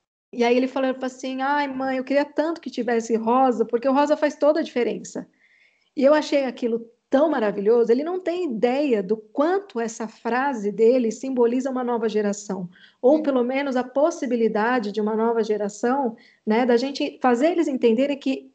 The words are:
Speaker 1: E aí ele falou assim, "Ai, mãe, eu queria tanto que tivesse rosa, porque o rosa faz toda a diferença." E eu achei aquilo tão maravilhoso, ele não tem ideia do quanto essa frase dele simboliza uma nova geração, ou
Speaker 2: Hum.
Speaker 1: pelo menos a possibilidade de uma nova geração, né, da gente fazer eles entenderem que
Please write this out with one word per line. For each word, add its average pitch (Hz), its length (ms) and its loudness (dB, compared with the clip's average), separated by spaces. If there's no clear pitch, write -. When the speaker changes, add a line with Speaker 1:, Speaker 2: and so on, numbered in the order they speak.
Speaker 1:
E 240 140 -2
aí 240 100 2
ele 262 120 2
falou 262 340 -4
assim, 262 400 -8
"Ai, 285 260 -2
mãe, 262 300 -4
eu 254 80 -4
queria 277 200 0
tanto 311 360 -4
que - 80 -14
tivesse 233 480 -2
rosa, 233 480 2
porque 233 220 -2
o 269 60 2
rosa 294 220 2
faz 302 200 0
toda 302 260 2
a - 20 -4
diferença." 226 640 -6
E 262 80 0
eu 277 100 6
achei 302 300 2
aquilo 233 420 -4
tão 294 200 4
maravilhoso, 220 600 2
ele 254 140 2
não 359 160 -4
tem 359 320 -4
ideia 240 500 0
do 190 140 -2
quanto 320 640 -2
essa 226 300 -6
frase 233 640 -4
dele 226 360 4
simboliza 254 640 0
uma 254 140 -2
nova 233 240 -2
geração, 202 580 -4
ou 294 180 6
Speaker 2:
Hum. 311 40 -4
Speaker 1:
pelo 262 220 0
menos 262 320 -2
a 254 60 0
possibilidade 240 1080 0
de 208 80 -4
uma 214 160 -2
nova 226 260 0
geração, 220 760 -2
né, 233 200 2
da 240 100 4
gente 277 460 -2
fazer 254 320 4
eles 330 160 0
entenderem 254 500 2
que - 360 -6